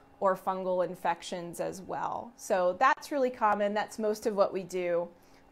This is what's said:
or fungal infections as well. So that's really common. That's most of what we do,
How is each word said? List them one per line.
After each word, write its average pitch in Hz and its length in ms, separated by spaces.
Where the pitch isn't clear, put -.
or 190 160
fungal 185 520
infections 175 720
as 170 220
well. 180 560
So 185 420
that's 277 320
really 269 180
common. 208 440
That's 208 260
most 214 260
of 214 100
what 196 180
we 190 100
do, 175 440